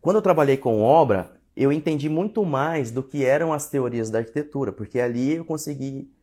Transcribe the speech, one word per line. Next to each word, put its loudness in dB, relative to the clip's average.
Quando 2
eu 2
trabalhei 4
com 0
obra, 4
eu 2
entendi -2
muito -2
mais -2
do -6
que -4
eram 2
as -6
teorias -2
da 0
arquitetura, -4
porque -6
ali 0
eu -10
consegui -8